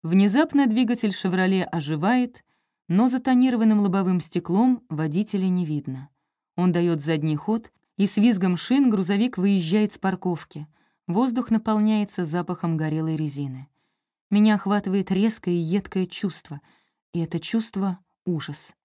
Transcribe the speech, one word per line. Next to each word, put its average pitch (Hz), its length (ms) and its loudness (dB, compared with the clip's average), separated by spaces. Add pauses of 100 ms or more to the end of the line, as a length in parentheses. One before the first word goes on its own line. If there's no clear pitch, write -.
Внезапно 214 640 4
двигатель 226 460 0
«Шевроле» 185 520 0
оживает, 170 840 -2 (420)
но 220 220 4
за 254 100 -2
тонированным 247 600 4
лобовым 185 400 2
стеклом 202 680 0
водителя 170 600 -2
не 180 180 0
видно. 143 420 -6 (480)
Он 180 160 2
даёт 170 300 0
задний 156 340 -2
ход, 220 340 -4 (280)
и 202 80 2
с - 100 -2
визгом 196 400 2
шин 262 320 2
грузовик 202 480 0
выезжает 196 560 2
с - 60 -14
парковки. 180 680 -6 (400)
Воздух 240 440 0
наполняется 214 760 0
запахом 170 540 -4
горелой 156 380 -2
резины. 139 520 -6 (600)
Меня 208 260 4
охватывает 196 540 -2
резкое 196 440 0
и 175 40 0
едкое 185 480 -2
чувство, 160 540 -8 (540)
и 170 60 -2
это 165 200 -4
чувство — 196 580 -4 (280)
ужас. 151 580 -6